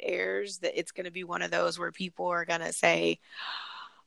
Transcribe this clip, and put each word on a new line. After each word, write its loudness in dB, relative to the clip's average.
airs -2
that -2
it's -2
gonna -8
be -6
one -4
of 0
those 2
where -2
people -4
are 2
gonna 0
say, 4